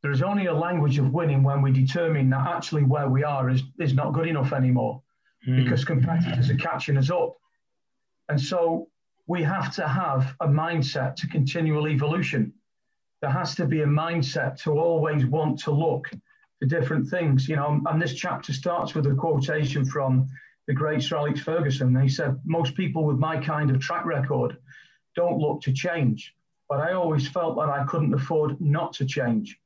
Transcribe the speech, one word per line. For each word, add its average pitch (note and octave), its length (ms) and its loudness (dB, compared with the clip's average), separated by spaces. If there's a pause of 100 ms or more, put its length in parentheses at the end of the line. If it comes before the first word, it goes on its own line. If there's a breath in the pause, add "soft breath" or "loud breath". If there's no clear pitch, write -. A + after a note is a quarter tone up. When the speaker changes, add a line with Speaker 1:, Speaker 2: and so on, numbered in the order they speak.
Speaker 1:
There C#3+ 100 -2
is C3+ 100 2
only G3 260 0
a E3 60 0
language D3+ 460 2
of C3 140 2
winning D3 300 2
when C#3 180 2
we C3+ 100 4
determine C3+ 600 2
that C3 140 0
actually E3 380 -2
where C#3 240 2
we C3+ 160 2
are C3+ 260 0
is, C3 140 2 (160)
is C#3+ 140 0
not C#3+ 200 0
good E3 140 0
enough C#3+ 240 0
anymore B2+ 500 0 (440)
Speaker 2:
Hmm. B2+ 180 2
Speaker 1:
because A#2+ 200 2
competitors D#3 680 2
are A2+ 60 2
catching D#3 420 -2
us C3+ 140 2
up. - 260 0 (920)
And C#3+ 100 2
so E3+ 480 0 (400)
we E3+ 160 -2
have D3+ 320 -2
to E3 120 -4
have C3+ 520 0
a E3 80 0
mindset D3 680 0
to - 100 -6
continual D3+ 600 0
evolution. D3+ 680 0 (680)
There C#3+ 80 -4
has D#3 260 -2
to F3 100 -2
be D3+ 160 0
a D3 60 2
mindset D3+ 760 0
to D3+ 140 0
always D#3 480 2
want D#3 340 0
to - 120 -4
look D3+ 380 0 (500 soft breath)
for C3+ 60 -2
different D#3 420 0
things, C#3 400 2
you D#3 80 -2
know, D3 300 0
and D#3+ 160 0
this F3 120 -2
chapter - 400 -6
starts E3+ 420 -4
with C#3+ 120 0
a C#3 80 2
quotation D3+ 680 0
from C3 420 2 (400 loud breath)
the D3 60 0
great D3+ 300 0
Sir - 140 -2
Alex D3 240 -2
Ferguson. C3+ 600 0
He C3+ 80 4
said, C3+ 360 -2
"Most E3 300 -2
people D#3+ 280 -2
with C#3+ 140 2
my D#3 200 0
kind D3+ 320 -2
of C3 100 2
track E3+ 260 -4
record C3+ 520 -2 (580 loud breath)
don't E3+ 240 0
look D3 220 -2
to C3 120 0
change, E3+ 600 -2 (340)
but C#3 100 -2
I E3 140 0
always E3 340 0
felt E3 300 -2
that D3+ 120 0
I C#3 160 -2
couldn't D3 280 0
afford D3+ 480 0
not D3+ 320 0
to C3+ 120 -4
change. A#2 600 -2